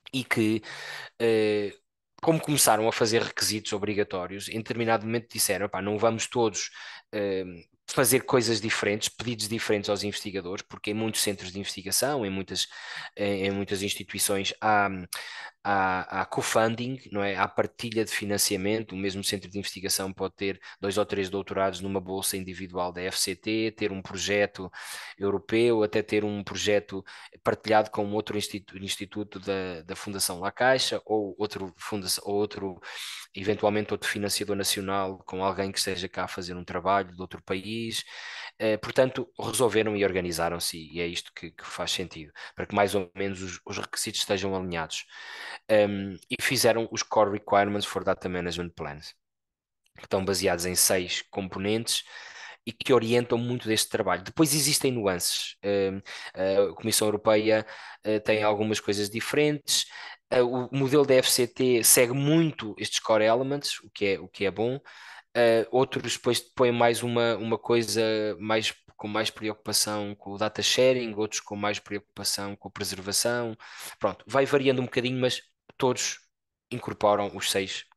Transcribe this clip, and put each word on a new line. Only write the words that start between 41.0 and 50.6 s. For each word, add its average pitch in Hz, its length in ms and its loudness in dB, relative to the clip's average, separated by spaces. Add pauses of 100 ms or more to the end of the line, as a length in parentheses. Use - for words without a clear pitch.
isto 87 260 -8
que, 82 180 -14
que - 140 -18
faz - 260 -6
sentido, 80 420 -6 (200)
para 92 120 -6
que 104 100 -6
mais 101 180 4
ou 95 220 0
menos 98 260 -4
os, 90 240 -10
os 98 120 -8
requisitos - 420 -6
estejam 98 340 0
alinhados. 87 520 -4 (640)
Ehm, 101 480 4 (120)
e 127 120 -2
fizeram 113 500 4
os 113 100 -4
Core 104 300 4
Requirements 101 540 2
for - 180 -4
Data 92 240 -2
Management 87 440 -4
Plans, 73 440 -12 (800)
que - 80 -20
estão 98 220 0
baseados 90 400 2